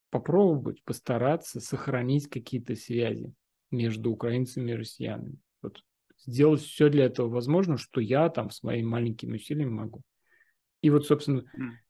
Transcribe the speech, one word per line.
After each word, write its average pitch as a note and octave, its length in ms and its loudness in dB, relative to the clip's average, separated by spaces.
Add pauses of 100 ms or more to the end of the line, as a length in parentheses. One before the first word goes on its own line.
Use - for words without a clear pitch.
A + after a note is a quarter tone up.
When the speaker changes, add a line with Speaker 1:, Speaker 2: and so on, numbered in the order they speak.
(120)
Speaker 1:
попробовать, D3 760 2
постараться B2+ 760 -2
сохранить C3+ 680 -2
какие-то A#2+ 460 -6
связи A#2 580 -4 (380)
между A#2 400 -2
украинцами A#2+ 640 -2
и - 20 -4
россиянами. A#2 640 -10 (240)
Вот - 200 -12 (420)
сделать D3 360 4
всё D3+ 280 4
для C#3+ 160 4
этого A#2+ 240 0
возможно, C#3 480 0
что - 240 -4
я C3+ 280 2
там - 220 -6
своими A#2 360 -4
маленькими A#2 500 -4
усилиями D3 340 -4
могу. A2 320 -8 (800)
И D3+ 80 8
вот, C#3+ 160 6
собственно, C#3 460 2
Speaker 2:
Мгм. A#2+ 260 -10 (100)